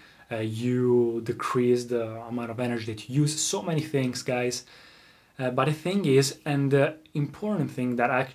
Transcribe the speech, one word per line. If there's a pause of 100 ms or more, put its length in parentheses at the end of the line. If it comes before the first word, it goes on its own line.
(320)
uh,
you
decrease
the
amount
of
energy
that
you
use.
So
many
things,
guys. (760)
Uh,
but
the
thing
is,
and
the (180)
important
thing
that
I,